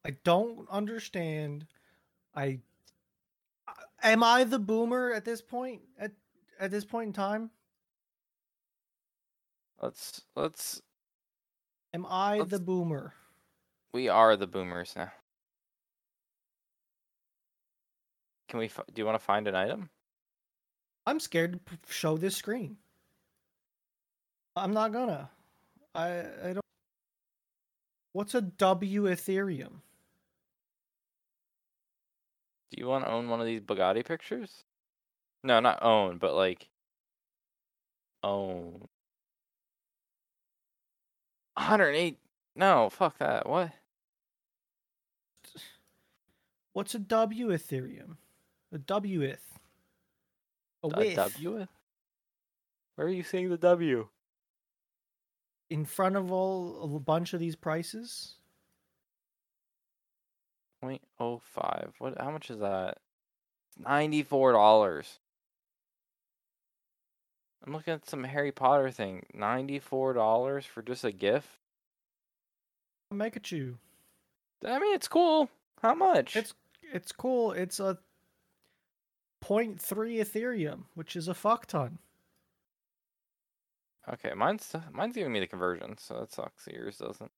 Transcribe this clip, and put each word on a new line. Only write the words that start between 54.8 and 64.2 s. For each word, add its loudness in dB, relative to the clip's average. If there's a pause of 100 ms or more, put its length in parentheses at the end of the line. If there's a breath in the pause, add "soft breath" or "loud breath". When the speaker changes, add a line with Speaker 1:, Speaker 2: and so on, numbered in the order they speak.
Speaker 1:
In -2
front 0
of -2
all, -4
a -6
bunch 0
of -4
these -4
prices? -8 (2500)
Speaker 2:
Point -8 (180)
oh -4
five. -6
What? -8
How -6
much -12
is -10
that? -2 (800)
Ninety-four 4